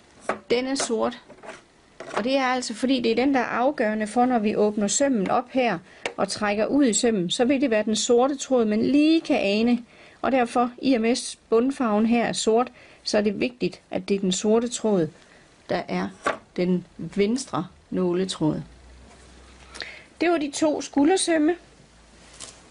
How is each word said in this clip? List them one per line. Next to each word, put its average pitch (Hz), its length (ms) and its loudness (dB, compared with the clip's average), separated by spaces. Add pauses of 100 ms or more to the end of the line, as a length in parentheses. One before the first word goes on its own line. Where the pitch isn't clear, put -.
(500)
den 247 180 0
er 269 80 -4
sort. 240 460 -4 (920)
Og 208 100 -4
det 262 140 0
er 269 60 0
altså 254 300 -2
fordi, 254 280 0
det 233 100 0
er 226 40 2
den, 269 180 2
der 254 60 2
er 240 60 0
afgørende 220 600 -2
for, 247 180 2
når 254 140 2
vi 208 160 0
åbner 208 320 0
sømmen 233 420 0
op 254 200 -2
her 240 300 0 (380)
og 196 120 -2
trækker 208 360 -2
ud 285 200 2
i 220 80 4
sømmen, 196 380 0
så 254 140 0
vil 262 160 2
det 277 80 2
være 214 140 2
den 214 120 0
sorte 254 420 2
tråd, 247 280 0
man 214 160 0
lige 294 400 4
kan 285 180 0
ane. 226 440 2 (380)
Og 240 100 -2
derfor, 247 400 2 (100)
i 262 120 2
og 226 80 2
med 233 360 -2 (120)
bundfarven 226 560 2
her 226 200 2
er - 80 -2
sort, 226 380 2 (320)
så - 140 -2
er 208 40 2
det 208 180 -2
vigtigt, 185 420 -4 (100)
at 185 180 -6
det 202 60 2
er 196 40 -2
den 190 120 0
sorte 226 360 0
tråd, 202 400 0 (600)
der 180 180 -2
er 185 220 -4 (460)
den 180 300 0 (120)
venstre 202 680 -4 (220)
nåletråd. 180 720 -2 (1600)
Det 330 80 2
var 339 80 2
de 285 140 -4
to 302 300 0
skuldersømme. 320 720 2 (1160)